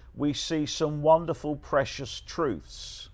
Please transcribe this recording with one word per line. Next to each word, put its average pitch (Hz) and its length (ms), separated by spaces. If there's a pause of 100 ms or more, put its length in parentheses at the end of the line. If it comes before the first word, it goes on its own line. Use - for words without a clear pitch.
(160)
we 147 180
see 156 320
some 151 360
wonderful, 156 560
precious - 640
truths. - 920